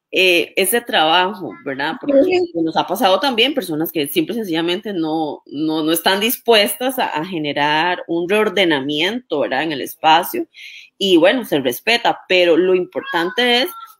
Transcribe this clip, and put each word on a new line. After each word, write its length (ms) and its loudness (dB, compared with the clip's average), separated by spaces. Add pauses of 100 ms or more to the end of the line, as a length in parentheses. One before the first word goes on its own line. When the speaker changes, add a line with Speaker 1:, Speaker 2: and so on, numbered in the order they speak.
(120)
Speaker 1:
eh, 440 2
ese 260 0
trabajo, 680 0 (160)
¿verdad? 340 -6
Porque 240 2
Speaker 2:
Sí. 300 0
Speaker 1:
nos 240 -2
ha 80 0
pasado 340 2
también 360 0
personas 360 -4
que 160 -2
simple 280 -2
y 20 -4
sencillamente 560 -4
no, 540 -4
no, 360 -4
no 80 0
están 280 0
dispuestas 800 0
a, 80 -2
a 180 -4
generar 840 -2
un 220 -2
reordenamiento, 1120 0
¿verdad? 240 0
En 80 -4
el 100 -6
espacio. 640 0 (540)
Y 180 4
bueno, 260 4
se 160 -2
respeta, 600 -2 (100)
pero 260 4
lo 200 4
importante 880 -2
es 60 -4 (300)